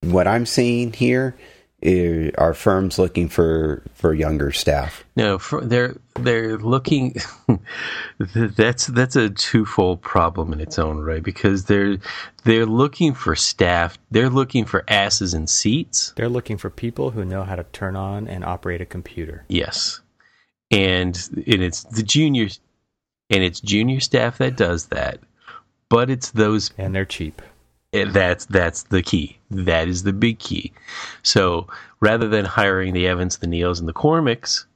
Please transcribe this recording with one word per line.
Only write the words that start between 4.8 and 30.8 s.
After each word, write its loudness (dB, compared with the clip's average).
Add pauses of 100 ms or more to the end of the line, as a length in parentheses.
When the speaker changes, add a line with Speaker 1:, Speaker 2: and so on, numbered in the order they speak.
Speaker 2:
No, 2
for, -6
they're, 0 (240)
they're 0
looking, 0 (320)
<laughs> -
th-, -2
that's, 2
that's 0
a 4
twofold 0
problem 0
in -6
its -8
own -2
right, -4
because 0
they're, 2 (460)
they're 4
looking 2
for -2
staff, 0 (140)
they're 4
looking 0
for -2
asses 2
in -4
seats. -2
Speaker 3:
They're -2
looking -4
for -8
people -6
who -6
know -6
how -8
to -8
turn -8
on -6
and -10
operate -6
a -8
computer. -12
Speaker 2:
Yes. -6 (720)
And, 2 (180)
and 2
it's -2
the -4
junior, 2 (840)
and 4
it's -2
junior 0
staff 0
that -2
does 0
that, -6 (680)
but 4
it's -4
those 2
Speaker 3:
And -6
they're -2
cheap. -10 (520)
Speaker 2:
And 0
that's, 2
that's 0
the 0
key. -2 (140)
That 0
is -4
the -2
big 0
key. -8 (480)